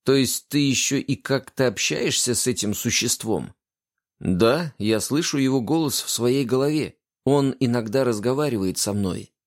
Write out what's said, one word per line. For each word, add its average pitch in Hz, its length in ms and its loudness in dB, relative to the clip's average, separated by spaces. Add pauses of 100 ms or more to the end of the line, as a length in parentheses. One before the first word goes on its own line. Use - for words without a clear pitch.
«то 135 100 4
есть 131 340 0
ты 139 100 -2
еще 139 380 0
и - 180 -2
как-то - 520 -2
общаешься - 680 -2
с - 120 0
этим 107 280 -2
существом?» 110 800 -2 (640)
«Да, 123 600 2
я 107 220 2
слышу 147 380 -2
его 135 220 2
голос 143 400 0
в - 100 -8
своей 127 340 0
голове. 131 520 0 (280)
Он 139 360 2
иногда 120 440 0
разговаривает 117 720 0
со 104 140 -2
мной, 98 400 -4 (140)